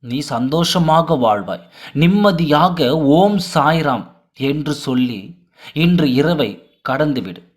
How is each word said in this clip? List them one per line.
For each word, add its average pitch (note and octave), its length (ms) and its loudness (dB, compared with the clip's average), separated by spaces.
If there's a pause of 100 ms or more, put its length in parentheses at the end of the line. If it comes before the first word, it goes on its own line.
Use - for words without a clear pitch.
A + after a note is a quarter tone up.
நீ B2 220 -6
சந்தோஷமாக D#3+ 880 0
வாழ்வாய். G#2 520 -2 (260)
நிம்மதியாக E3 960 2 (220)
ஓம் F#3+ 340 4
சாய்ராம் D3 600 0 (320)
என்று C#3+ 380 -2
சொல்லி B2 440 -2 (520)
இன்று E3 400 2
இரவை C#3+ 380 0 (320)
கடந்துவிடு. C3 580 -4 (160)